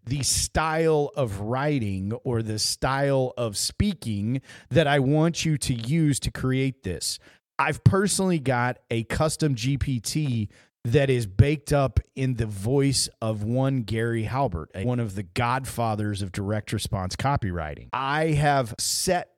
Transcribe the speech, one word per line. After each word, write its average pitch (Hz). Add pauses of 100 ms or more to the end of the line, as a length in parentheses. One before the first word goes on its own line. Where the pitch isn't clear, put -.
the 135
style 156
of 107
writing 110 (100)
or 117
the 107
style 135
of 113
speaking 120 (280)
that 151
I 143
want 151
you 156
to -
use 139
to -
create 131
this." - (400)
I've 147
personally 190
got 123 (140)
a 113
custom 156
G 127
P 131
T 123 (340)
that 135
is 120
baked 143
up 139 (160)
in 131
the 117
voice 131 (140)
of 110
one 131
Gary 113
Halbert, 107 (120)
one 123
of 107
the 104
godfathers 110
of 92
direct 104
response 95
copywriting. 85
I 143
have 143
set -